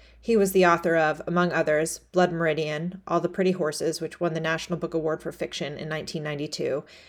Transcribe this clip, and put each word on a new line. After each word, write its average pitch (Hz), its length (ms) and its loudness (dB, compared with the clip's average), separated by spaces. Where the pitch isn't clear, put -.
He 233 140 2
was 196 140 4
the 190 160 6
author 170 300 4
of, 156 280 2
among 175 260 0
others, 156 460 0
Blood 180 340 2
Meridian, 160 760 -2
All 170 120 2
the 170 80 0
Pretty 185 260 2
Horses, 160 460 -2
which 156 200 -8
won 165 160 0
the 165 40 -2
National 160 380 -2
Book 160 160 -6
Award 160 260 -2
for 156 120 -8
Fiction - 480 -8
in 156 100 -8
nineteen 156 320 -6
ninety-two, 147 600 -4